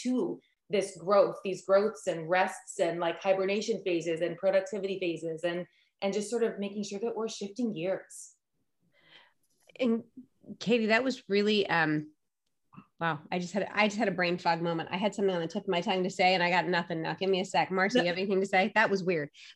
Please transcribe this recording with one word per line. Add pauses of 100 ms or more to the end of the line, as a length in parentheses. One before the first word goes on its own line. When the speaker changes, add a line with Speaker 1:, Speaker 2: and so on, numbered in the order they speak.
Speaker 1:
to (300)
this
growth,
these
growths
and
rests
and,
like,
hibernation
phases
and
productivity
phases
and, (360)
and
just
sort
of
making
sure
that
we're
shifting
gears. (1400)
Speaker 2:
And (560)
Katie,
that
was
really,
um, (920)
wow, (120)
I
just
had,
I
just
had
a
brain
fog
moment.
I
had
something
on
the
tip
of
my
tongue
to
say
and
I
got
nothing
now.
Give
me
a
sec.
Marcy,
Speaker 1:
No.
Speaker 2:
you
have
anything
to
say?
That
was
weird. (260)